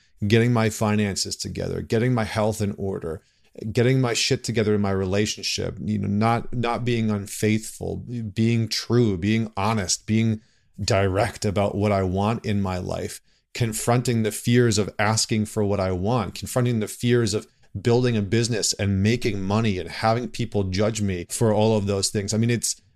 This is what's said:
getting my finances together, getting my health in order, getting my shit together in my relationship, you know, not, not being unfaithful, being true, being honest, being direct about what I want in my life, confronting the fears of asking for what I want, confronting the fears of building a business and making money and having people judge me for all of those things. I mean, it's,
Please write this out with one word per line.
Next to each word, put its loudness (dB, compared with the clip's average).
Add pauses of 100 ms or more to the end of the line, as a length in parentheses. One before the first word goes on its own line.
(260)
getting 4
my 2
finances 0
together, -6
getting 0
my 0
health -2
in 0
order, -6 (520)
getting 4
my 0
shit -2
together 2
in 2
my 0
relationship, -2
you -2
know, -4
not, 0
not -2
being 0
unfaithful, -2 (360)
being 2
true, 2
being 0
honest, -2
being 2 (400)
direct 0
about 0
what 2
I 2
want 0
in 0
my -2
life, -6 (340)
confronting 0
the 0
fears 4
of 0
asking 0
for -2
what 0
I 0
want, -2
confronting -2
the -2
fears 0
of -4 (340)
building 2
a 2
business 0
and 0
making 0
money 0
and -8
having 0
people -2
judge 0
me -2
for 2
all 4
of 0
those 0
things. -2
I 0
mean, 2
it's, -2 (160)